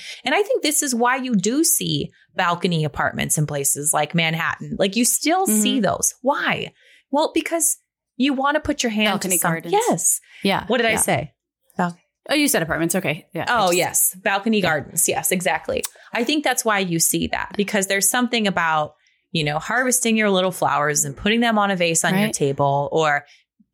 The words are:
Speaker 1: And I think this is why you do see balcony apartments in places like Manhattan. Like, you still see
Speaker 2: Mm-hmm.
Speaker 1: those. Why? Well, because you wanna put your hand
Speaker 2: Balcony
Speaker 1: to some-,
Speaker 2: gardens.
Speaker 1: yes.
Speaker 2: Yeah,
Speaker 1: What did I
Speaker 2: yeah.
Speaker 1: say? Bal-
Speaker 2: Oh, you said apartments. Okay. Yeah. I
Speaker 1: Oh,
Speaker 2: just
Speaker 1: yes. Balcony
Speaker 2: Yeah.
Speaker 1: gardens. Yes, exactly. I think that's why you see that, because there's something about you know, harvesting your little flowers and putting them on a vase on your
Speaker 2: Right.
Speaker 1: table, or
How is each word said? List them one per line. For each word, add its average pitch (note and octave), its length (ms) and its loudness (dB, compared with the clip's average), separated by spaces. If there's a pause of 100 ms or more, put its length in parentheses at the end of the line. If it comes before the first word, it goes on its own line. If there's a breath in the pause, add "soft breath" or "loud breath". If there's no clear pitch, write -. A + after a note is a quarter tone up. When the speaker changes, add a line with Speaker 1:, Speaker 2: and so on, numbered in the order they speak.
(240 loud breath)
Speaker 1:
And C4+ 100 0
I G4 80 2
think G#4+ 200 0
this D4+ 200 0
is C4+ 120 -2
why A#3+ 220 2
you B3+ 180 -2
do A3+ 300 2
see - 460 -2 (260 soft breath)
balcony E3+ 480 0
apartments C#3+ 540 -2
in D3+ 80 2
places C#3+ 480 -2
like D3+ 200 0
Manhattan. D#3+ 640 -2
Like, F#3+ 160 0
you A#3+ 120 2
still F#4 400 0
see G#3+ 300 0
Speaker 2:
Mm-hmm. A#3+ 80 0
Speaker 1:
those. - 360 0
Why? C4+ 520 -2 (380 soft breath)
Well, D4 240 2
because D#4+ 420 0 (400)
you C4+ 180 2
wanna C#4+ 260 0
put D4 220 -4
your A#3+ 80 0
hand G#3+ 240 2
Speaker 2:
Balcony F#3 220 -2
Speaker 1:
to - 40 0
some-, F3 120 0
Speaker 2:
gardens. E3 200 -4
Speaker 1:
yes. G4+ 480 0 (240 loud breath)
Speaker 2:
Yeah, G3 220 0
Speaker 1:
What A#3+ 120 0
did A3+ 80 2
I A3+ 60 2
Speaker 2:
yeah. A3 80 0
Speaker 1:
say? - 340 -2 (440)
Bal- F3 200 -2 (300)
Speaker 2:
Oh, C#4 60 0
you D4 140 4
said - 140 2
apartments. D#3+ 320 -2
Okay. E3+ 400 -2
Yeah. D#3+ 140 -6
I A#3+ 160 2
Speaker 1:
Oh, - 40 2
Speaker 2:
just F3 100 2
Speaker 1:
yes. - 440 0
Balcony G#3 360 0
Speaker 2:
Yeah. F#3+ 100 0
Speaker 1:
gardens. D#3 400 -2
Yes, - 240 -2
exactly. F3 500 -2 (300 loud breath)
I A#3 120 0
think D4+ 200 0
that's B3+ 200 0
why G#3+ 160 2
you F3 180 0
see E3 300 0
that, - 280 -6
because G3 300 0
there's G3 220 0
something A#3+ 380 0
about E3 460 0 (400)
you E3 120 0
know, D3 140 0
harvesting A#3 580 0
your G#3+ 140 2
little F#3 220 2
flowers D3 520 0
and C#3 120 -8
putting A3 240 2
them A3+ 180 2
on G3+ 120 2
a G3 60 0
vase E3+ 280 0
on F3 100 2
your G3+ 120 4
Speaker 2:
Right. - 80 -4
Speaker 1:
table, C#3+ 580 0
or D3+ 320 2 (500 soft breath)